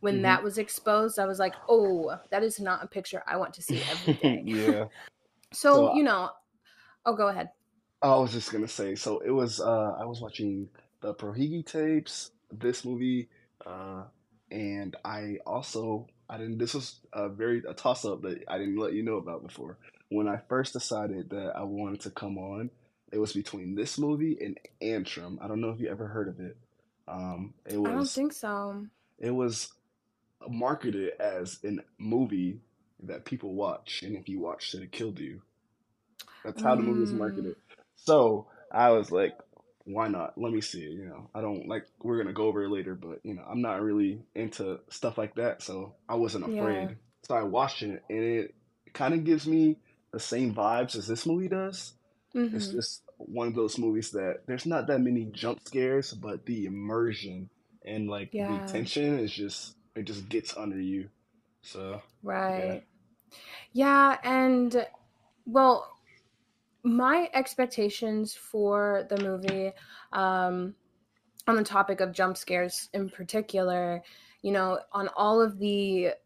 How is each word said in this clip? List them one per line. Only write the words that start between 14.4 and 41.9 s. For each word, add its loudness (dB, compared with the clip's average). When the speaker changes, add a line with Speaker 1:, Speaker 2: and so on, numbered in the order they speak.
Speaker 2:
and -6
I -8
also, -4
I -12
didn't, -6
this -2
was -8
a -4
very, -2
a -8
toss-up -2
that -6
I -4
didn't -2
let -2
you -2
know -2
about -8
before. -14
When 0
I -2
first 0
decided -6
that -6
I -8
wanted -6
to -10
come -8
on, -8
it -2
was 0
between -6
this -4
movie 0
and -6
Antrum. -6
I -10
don't -4
know -2
if -8
you -4
ever -8
heard -4
of -12
it. -12
Um, -8
it -6
Speaker 1:
I 0
don't -2
Speaker 2:
was -
Speaker 1:
think -2
so. -8
Speaker 2:
it -4
was -2
marketed -2
as -4
a -4
movie -2
that -10
people -8
watch, -6
and -8
if -12
you -6
watched -8
it, -10
it -16
killed -8
you. -12
That's -8
how 6
the 2
movie 2
was 2
Speaker 1:
Mm. -2
Speaker 2:
marketed. -4
So 6
I 6
was 6
like, 2
"Why -2
not? -4
Let -2
me 0
see -8
it," -10
you -12
know. -16
I -8
don't, -6
like, -6